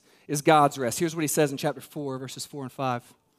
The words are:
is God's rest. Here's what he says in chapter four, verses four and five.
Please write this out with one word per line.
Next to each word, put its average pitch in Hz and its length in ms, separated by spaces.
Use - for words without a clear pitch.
is 147 140
God's 147 360
rest. 139 220
Here's 165 160
what 170 60
he 151 60
says 147 240
in 135 60
chapter 139 240
four, 139 360
verses 127 300
four 143 160
and 123 80
five. 123 440